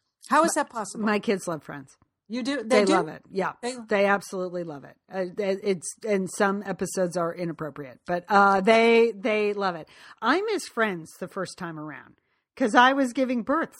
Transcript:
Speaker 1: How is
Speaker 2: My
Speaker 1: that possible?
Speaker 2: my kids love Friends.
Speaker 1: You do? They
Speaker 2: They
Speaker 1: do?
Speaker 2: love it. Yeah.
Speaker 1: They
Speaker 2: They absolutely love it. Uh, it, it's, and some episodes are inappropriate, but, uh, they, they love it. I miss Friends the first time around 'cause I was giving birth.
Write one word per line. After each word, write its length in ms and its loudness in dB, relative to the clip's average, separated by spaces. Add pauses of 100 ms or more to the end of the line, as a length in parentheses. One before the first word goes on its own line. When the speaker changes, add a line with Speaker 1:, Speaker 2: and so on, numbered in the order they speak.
(280)
Speaker 1:
How 160 4
is 120 0
Speaker 2:
My 60 2
Speaker 1:
that 80 -12
possible? 360 -8
Speaker 2:
my 140 0
kids 280 -4
love 140 -6
Friends. 340 -18 (320)
Speaker 1:
You 140 -8
do? 220 -4
They 160 4
Speaker 2:
They 60 6
Speaker 1:
do? 80 4
Speaker 2:
love 120 2
it. 240 -14
Yeah. 220 -4 (100)
Speaker 1:
They 140 -6 (120)
Speaker 2:
They 180 2
absolutely 580 -2
love 180 -12
it. 140 -20 (180)
Uh, 120 -4 (140)
it, 220 -2
it's, 240 -2 (180)
and 240 0
some 380 0
episodes 500 -4
are 160 -2
inappropriate, 720 -10
but, 240 -4
uh, 320 6
they, 540 6
they 380 -2
love 240 -4
it. 120 -14 (320)
I 200 2
miss 260 -4
Friends 540 -4
the 80 -10
first 280 -8
time 220 -10
around 380 -14 (400)
'cause 180 0
I 200 8
was 180 0
giving 320 -2
birth. 360 -2